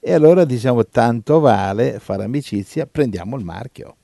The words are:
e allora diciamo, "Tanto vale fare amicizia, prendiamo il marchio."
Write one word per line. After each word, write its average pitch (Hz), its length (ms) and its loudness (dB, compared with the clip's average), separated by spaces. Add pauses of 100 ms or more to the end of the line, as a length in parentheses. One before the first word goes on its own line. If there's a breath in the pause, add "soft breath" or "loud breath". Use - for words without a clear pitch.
e 175 120 -2
allora 170 300 6
diciamo, 123 420 0
"Tanto 120 540 0
vale 107 600 0
fare 98 260 -8
amicizia, 131 600 -6
prendiamo 113 520 -4
il 104 80 -10
marchio." 95 580 -16